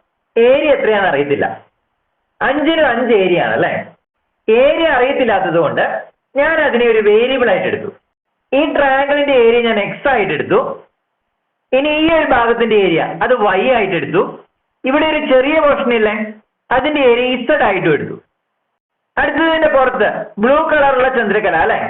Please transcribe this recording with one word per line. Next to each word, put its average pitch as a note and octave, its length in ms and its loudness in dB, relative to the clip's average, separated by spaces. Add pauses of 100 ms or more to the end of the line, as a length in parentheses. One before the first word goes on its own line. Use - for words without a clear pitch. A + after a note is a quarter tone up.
(360)
ഏരിയ C4+ 340 4
എത്രയാണെന്ന് G#3 380 0
അറിയത്തില്ല. C#3+ 380 -2 (960)
അഞ്ചിനും D4+ 440 0
അഞ്ച് A#3+ 280 0
ഏരിയ F3 280 2
ആണ് A2+ 100 -2
അല്ലേ? C3 220 -2 (760)
ഏരിയ D4 380 2
അറിയത്തില്ലാത്തത് A#3+ 720 0
കൊണ്ട് - 440 -2 (340)
ഞാൻ D#4 240 0
അതിനെ A#3+ 260 0
ഒരു A3 120 2
വേരിയബിൾ A#3 520 2
ആയിട്ട് F3+ 180 -2
എടുത്തു. - 220 -8 (640)
ഈ C#4+ 220 0
ട്രയാങ്കിളിന്റെ C#4 580 0
ഏരിയ A#3+ 280 4
ഞാൻ A3+ 180 0
എക്സ് - 300 -4
ആയിട്ട് A3 240 0
എടുത്തു. D#3 260 0 (1120)
ഇനി C4+ 160 0
ഈ D#4 220 0
ഒരു D#4 200 2
ഭാഗത്തിന്റെ A#3 460 0
ഏരിയ E3+ 260 2 (200)
അത് A#3+ 120 0
വൈ G#3+ 360 0
ആയിട്ട് G#3 240 0
എടുത്തു. D3+ 280 -2 (640)
ഇവിടെ D4 220 0
ഒരു D4+ 200 -2
ചെറിയ C4+ 340 2
പോർഷൻ A#3+ 340 0
ഇല്ലേ, G#3+ 200 0 (560)
അതിന്റെ C#4+ 300 0
ഏരിയ B3 240 4
ഇസഡ് B3 380 -2
ആയിട്ടും F3+ 300 0
എടുത്തു. B2 240 -4 (1040)
അടുത്തതിന്റെ D4+ 560 0
പുറത്ത് B3+ 320 0 (340)
ബ്ലൂ C4 140 2 (140)
കളറുള്ള C#4 460 2
ചന്ദ്രക്കല G3 480 -2
അല്ലെ, G#3 140 -2 (120)